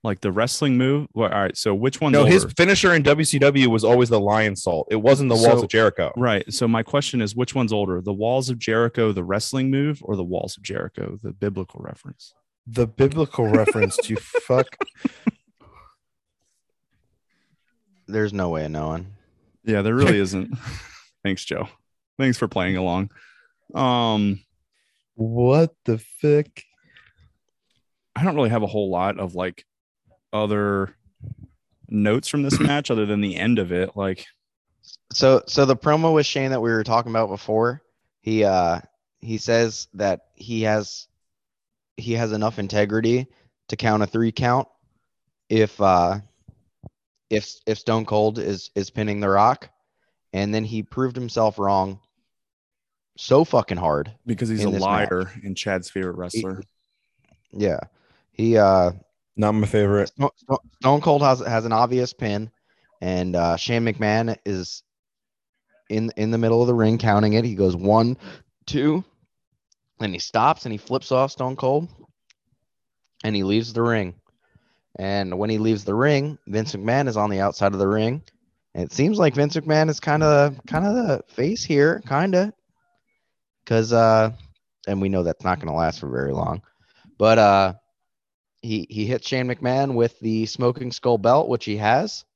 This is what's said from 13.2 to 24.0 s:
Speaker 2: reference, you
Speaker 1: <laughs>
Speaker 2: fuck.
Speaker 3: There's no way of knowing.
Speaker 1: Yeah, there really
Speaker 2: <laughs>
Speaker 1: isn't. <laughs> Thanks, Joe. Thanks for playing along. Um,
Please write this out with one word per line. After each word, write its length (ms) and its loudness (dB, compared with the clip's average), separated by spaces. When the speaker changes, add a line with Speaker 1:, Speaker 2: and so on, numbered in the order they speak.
Speaker 2:
reference, 640 0
you 60 -2
Speaker 1:
<laughs> 40 -6
Speaker 2:
fuck. 560 -2
Speaker 3:
There's 260 -2
no 180 -2
way 140 -4
of 60 -6
knowing. 360 -6
Speaker 1:
Yeah, 180 -2
there 120 0
really 240 4
Speaker 2:
<laughs> 20 0
Speaker 1:
isn't. 360 -4
<laughs> 360 -20
Thanks, 200 -4
Joe. 240 -6
Thanks 200 2
for 100 -2
playing 280 -2
along. 340 -2
Um, 680 0